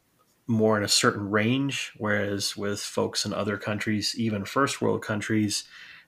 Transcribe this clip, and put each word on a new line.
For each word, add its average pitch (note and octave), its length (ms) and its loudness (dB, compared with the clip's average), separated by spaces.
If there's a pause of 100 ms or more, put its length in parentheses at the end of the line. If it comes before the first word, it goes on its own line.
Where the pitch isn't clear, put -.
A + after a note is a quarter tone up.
(460)
more A2 320 4
in G#2 60 2
a G2 60 -2
certain G#2 420 2
range, B2 640 0
whereas G2+ 600 -2
with G2+ 240 -4
folks - 440 -2
in G#2 80 -2
other G#2 240 -2
countries, G#2 600 -2
even G#2+ 260 0
first C3+ 380 0
world G#2+ 200 0
countries, G#2+ 600 0 (440)